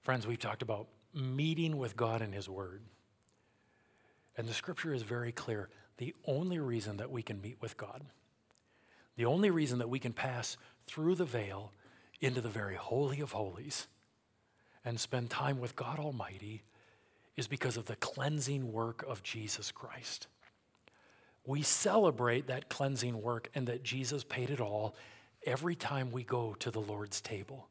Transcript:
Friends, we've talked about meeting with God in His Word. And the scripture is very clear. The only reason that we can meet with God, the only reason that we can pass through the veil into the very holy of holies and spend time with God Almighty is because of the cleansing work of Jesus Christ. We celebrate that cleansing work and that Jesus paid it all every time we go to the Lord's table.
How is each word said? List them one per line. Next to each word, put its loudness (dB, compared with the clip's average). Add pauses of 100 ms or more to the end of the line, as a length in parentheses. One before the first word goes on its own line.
Friends, 2
we've 0
talked -4
about -4 (280)
meeting 2
with -2
God 2
in -2
His -6
Word. -8 (1500)
And -2
the -4
scripture -2
is 0
very -2
clear. -2 (260)
The -6 (120)
only 2
reason 0
that -4
we -4
can -6
meet -8
with -6
God, -8 (1120)
the 2
only 6
reason 4
that 0
we 0
can -2
pass -4 (280)
through 2
the 2
veil -4 (480)
into 2
the -2
very -2
holy 0
of -4
holies -4 (960)
and -2
spend 0
time 2
with -4
God -4
Almighty -6 (720)
is -4
because 0
of -6
the -4
cleansing 0
work -2
of -6
Jesus -4
Christ. -10 (1200)
We 0
celebrate 8
that -2
cleansing 2
work 0
and 2
that -2
Jesus -2
paid -2
it 0
all 0 (500)
every 2
time 0
we -2
go 0
to 0
the -2
Lord's -2
table. -8